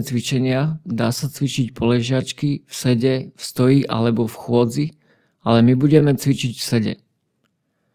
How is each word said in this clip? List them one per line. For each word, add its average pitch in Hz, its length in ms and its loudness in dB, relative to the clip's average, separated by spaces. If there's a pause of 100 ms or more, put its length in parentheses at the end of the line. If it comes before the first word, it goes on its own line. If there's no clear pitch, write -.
cvičenia, 131 800 -2
dá 117 240 -2
sa 139 160 -4
cvičiť 131 480 -4
po 117 160 0
ležiačky, 131 720 -2
v - 80 -20
sede, 127 440 0 (200)
v - 80 -20
stoji 131 380 2 (100)
alebo 113 400 0
v - 80 -14
chôdzi, 120 480 0 (560)
ale 117 240 4
my 127 80 6
budeme 143 400 4
cvičiť 127 400 -2
v - 80 -12
sede. 107 320 -2 (1000)